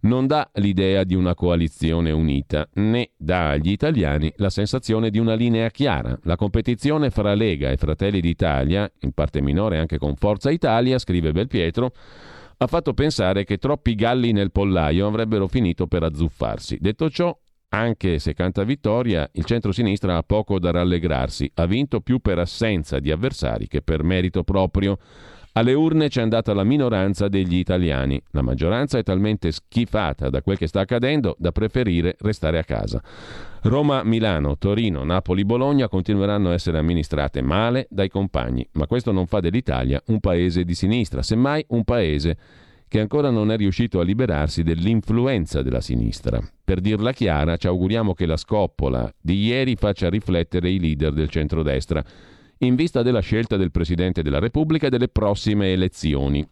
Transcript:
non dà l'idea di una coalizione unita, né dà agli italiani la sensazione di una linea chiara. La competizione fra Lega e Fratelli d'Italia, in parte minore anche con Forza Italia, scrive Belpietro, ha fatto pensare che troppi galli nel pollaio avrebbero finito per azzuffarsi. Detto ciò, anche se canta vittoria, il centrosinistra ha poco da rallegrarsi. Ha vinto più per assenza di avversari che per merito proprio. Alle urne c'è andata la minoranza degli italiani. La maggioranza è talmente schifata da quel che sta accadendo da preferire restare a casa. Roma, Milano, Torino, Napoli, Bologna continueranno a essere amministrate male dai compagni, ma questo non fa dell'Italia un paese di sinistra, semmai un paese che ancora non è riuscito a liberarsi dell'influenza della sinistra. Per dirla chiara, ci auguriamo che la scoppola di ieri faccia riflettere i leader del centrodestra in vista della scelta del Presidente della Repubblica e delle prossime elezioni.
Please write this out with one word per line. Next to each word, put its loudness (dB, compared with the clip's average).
non 4
dà 0
l'idea 2
di 0
una 2
coalizione 0
unita, 0
né 0
dà 0
agli 0
italiani 0
la 0
sensazione -2
di 0
una 2
linea 2
chiara. -2
La 0
competizione 0
fra 0
Lega 0
e 0
Fratelli 0
d'Italia, 0
in -4
parte -2
minore 0
anche -2
con -2
Forza 0
Italia, 2
scrive 0
Belpietro, 0
ha 0
fatto 0
pensare 2
che -2
troppi 0
galli 2
nel 0
pollaio 2
avrebbero 0
finito 0
per 0
azzuffarsi. -4
Detto -2
ciò, -2
anche 0
se -4
canta -2
vittoria, 0
il -4
centrosinistra 0
ha -2
poco 0
da 0
rallegrarsi. 0
Ha 0
vinto 0
più 0
per 0
assenza -2
di -2
avversari -4
che -2
per -2
merito 0
proprio. 0
Alle 2
urne 4
c'è -2
andata 0
la 2
minoranza 2
degli 0
italiani. 0
La 0
maggioranza 0
è 0
talmente 0
schifata -2
da -2
quel 0
che -2
sta -2
accadendo 0
da -2
preferire 0
restare -2
a -2
casa. -4
Roma, 2
Milano, 0
Torino, 0
Napoli, 0
Bologna 2
continueranno 0
a 2
essere -2
amministrate 0
male 0
dai -2
compagni, -2
ma -2
questo 0
non 0
fa 0
dell'Italia 0
un 0
paese 2
di -2
sinistra, -2
semmai 0
un 0
paese 0
che 0
ancora 0
non 2
è 0
riuscito 0
a 2
liberarsi 0
dell'influenza 0
della -2
sinistra. -4
Per 0
dirla 0
chiara, 0
ci -2
auguriamo 0
che -2
la 0
scoppola -2
di 0
ieri 0
faccia 0
riflettere 0
i 0
leader 0
del 0
centrodestra -2
in 2
vista 0
della 2
scelta -2
del 0
Presidente 0
della 0
Repubblica 0
e 2
delle 2
prossime 0
elezioni. 0